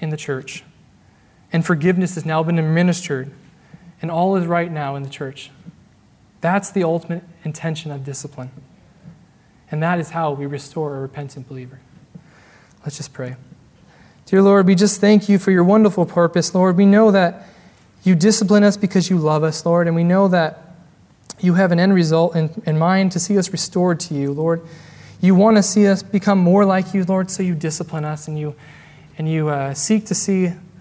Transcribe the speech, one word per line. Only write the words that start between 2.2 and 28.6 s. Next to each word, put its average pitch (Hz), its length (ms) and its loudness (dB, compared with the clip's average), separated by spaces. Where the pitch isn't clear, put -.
now 160 180 -2
been 170 160 -2
administered, 160 720 -2
and 160 100 -8
all 180 260 0
is 175 100 -2
right 170 240 -2
now 147 260 -8
in 139 60 -10
the 139 80 -12
church. 139 400 -14
That's 196 300 -2
the 190 140 -2
ultimate 170 400 -4
intention 156 460 -8
of 139 140 -12
discipline. 135 460 -12
And 151 120 -6
that 175 180 -2
is 151 100 -10
how 160 220 -4
we 143 140 -8
restore 143 500 -8
a 135 40 -8
repentant 135 460 -14
believer. 131 320 -18
Let's - 140 -12
just - 160 -14
pray. 127 240 -12
Dear 190 160 4
Lord, 196 240 6
we 196 80 6
just 196 260 2
thank 208 280 4
you 202 100 4
for 190 120 -2
your 185 120 4
wonderful 196 440 4
purpose, 170 480 0
Lord. 185 220 2
We 196 100 4
know 208 240 6
that 185 360 0
you 185 120 4
discipline 208 500 4
us 202 120 4
because 190 340 0
you 185 80 0
love 151 260 0
us, 156 220 -4
Lord, 170 200 2
and 165 80 0
we 170 100 0
know 190 240 2
that 170 460 -2
you 180 160 2
have 185 160 2
an 170 80 2
end 190 160 4
result 165 400 2
in, 160 160 -2
in 156 120 0
mind 185 340 2
to 180 80 -4
see 202 180 -2
us 180 140 -2
restored 175 480 -2
to - 140 -10
you, 139 180 -4
Lord. 165 300 -2
You 190 140 4
want 214 240 6
to 202 40 4
see 202 240 2
us 196 160 2
become 196 360 -2
more 185 260 4
like 190 300 0
you, 190 100 -2
Lord, 185 260 -2
so - 120 -6
you 180 120 -2
discipline 156 500 -6
us 151 220 -8
and 151 120 -8
you, 151 180 -8